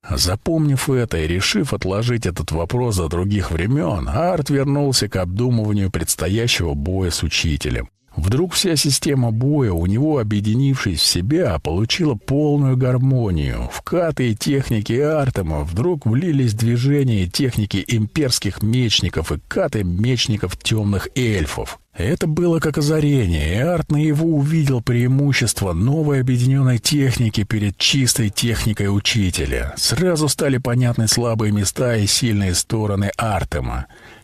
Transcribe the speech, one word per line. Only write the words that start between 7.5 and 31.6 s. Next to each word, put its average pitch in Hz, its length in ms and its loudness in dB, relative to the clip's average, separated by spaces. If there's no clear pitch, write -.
Вдруг 127 400 0
вся 165 220 0
система 135 540 0
боя, 127 420 2
у 85 120 0
него 135 360 2
объединившись 110 800 0
в - 40 2
себя, 107 540 0
получила 113 560 0
полную 143 640 2
гармонию. 117 920 0
В - 120 -10
каты 156 480 0
и 107 40 0
техники 117 600 -2
Артема 127 680 0
вдруг 135 420 -2
влились 131 480 2
в - 20 -4
движение 120 680 2
техники 104 600 -2
имперских 120 760 -2
мечников 107 680 0
и - 160 -4
каты 143 360 -2
мечников 104 720 0
тёмных 104 580 0
эльфов. 101 640 -2
Это 104 340 -2
было 165 340 2
как 151 160 -2
озарение, 139 800 2
и 104 40 0
Арт 165 320 0
наяву 156 460 2
увидел 143 460 2
преимущество 123 920 2
новой 139 480 2
объединённой 127 560 2
техники 123 680 0
перед 101 360 -2
чистой 120 500 2
техникой 104 680 -2
учителя. 76 840 0
Сразу 156 500 0
стали 139 300 0
понятны 120 500 0
слабые 110 440 0
места 113 440 0